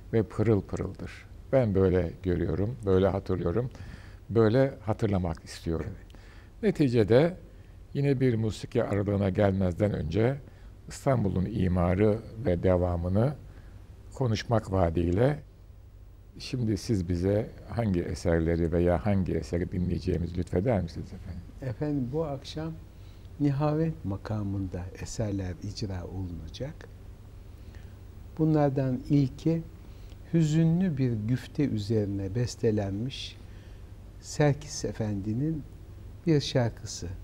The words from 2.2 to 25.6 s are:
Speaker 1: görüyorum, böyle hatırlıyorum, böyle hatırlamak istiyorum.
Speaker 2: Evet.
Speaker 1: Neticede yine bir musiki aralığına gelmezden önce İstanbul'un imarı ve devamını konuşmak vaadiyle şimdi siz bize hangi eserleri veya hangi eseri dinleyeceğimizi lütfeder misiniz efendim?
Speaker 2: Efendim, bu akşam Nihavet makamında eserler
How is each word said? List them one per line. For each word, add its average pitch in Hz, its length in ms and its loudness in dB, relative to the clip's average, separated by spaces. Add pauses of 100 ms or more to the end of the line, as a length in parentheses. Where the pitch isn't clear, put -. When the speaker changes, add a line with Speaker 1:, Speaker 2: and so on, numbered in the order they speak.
Speaker 1:
görüyorum, 90 520 0 (100)
böyle 95 220 6
hatırlıyorum, 95 600 0 (600)
böyle 117 520 4
hatırlamak 95 640 0
istiyorum. 80 440 -4
Speaker 2:
Evet. - 760 -14
Speaker 1:
Neticede 135 760 6 (560)
yine 139 260 2
bir 127 160 4
musiki 110 480 0
aralığına 98 460 2
gelmezden 95 640 2
önce 101 440 0 (500)
İstanbul'un 98 580 0
imarı 92 720 2 (280)
ve 87 180 2
devamını 92 720 2 (800)
konuşmak 113 580 0
vaadiyle 92 680 4 (1000)
şimdi 110 380 0
siz 92 320 0
bize 98 400 2 (200)
hangi 98 320 2
eserleri 82 680 2
veya 87 340 4
hangi 95 280 2
eseri 85 380 -2
dinleyeceğimizi 85 640 0
lütfeder 92 440 2
misiniz - 320 -8
efendim? - 280 -12 (200)
Speaker 2:
Efendim, 139 500 -4
bu 160 140 -2
akşam 156 480 -8 (640)
Nihavet 151 640 0
makamında 98 760 -4 (200)
eserler 98 520 -4 (100)